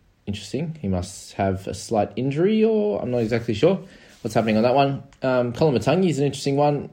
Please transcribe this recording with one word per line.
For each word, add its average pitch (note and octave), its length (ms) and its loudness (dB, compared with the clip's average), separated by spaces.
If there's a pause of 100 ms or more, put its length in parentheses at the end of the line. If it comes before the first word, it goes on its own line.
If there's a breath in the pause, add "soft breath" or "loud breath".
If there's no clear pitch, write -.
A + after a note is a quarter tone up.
(260)
interesting. D3 560 -8
He G2+ 80 -4
must - 440 -6
have F#2+ 340 -2
a - 60 -8
slight G#2 440 -2
injury, E3+ 480 0
or G#3 360 0
I'm B2 100 -6
not B2 80 0
exactly A#2 340 -2
sure D3+ 260 4 (420 loud breath)
what's A2+ 120 -6
happening A2 240 2
on A2 60 4
that B2 100 4
one. C#3 300 2 (180)
Um, B2 320 0
Colin D3 260 2
Matangi F3+ 300 2
is C3 80 0
an C#3+ 80 0
interesting C#3 320 -2
one D3 360 2